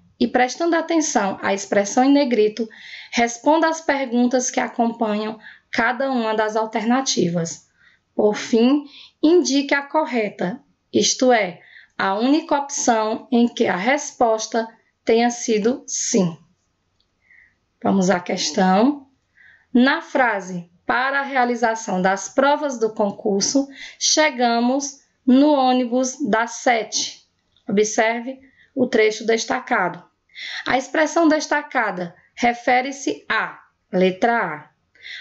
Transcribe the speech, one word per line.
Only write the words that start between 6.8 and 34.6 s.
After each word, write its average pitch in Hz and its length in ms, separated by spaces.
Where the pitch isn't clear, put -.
Por 208 220
fim, 262 480
indique 285 540
a 277 80
correta, 240 800
isto 247 400
é, 185 280
a 196 160
única 285 420
opção 226 720
em 240 180
que 233 180
a 185 100
resposta 226 920
tenha 233 260
sido 233 560
sim. - 520
Vamos 196 260
à 180 120
questão. 196 880
Na 277 280
frase, 196 680
"Para 262 340
a 277 40
realização 240 760
das 190 280
provas 277 500
do 220 160
concurso, 208 760
chegamos 247 1040
no 269 260
ônibus 254 680
das 226 320
sete." - 760
Observe 226 680
o 254 100
trecho 214 400
destacado. 220 800
A 247 100
expressão 311 520
destacada 269 840
refere-se 254 960
a, 196 320
letra 185 800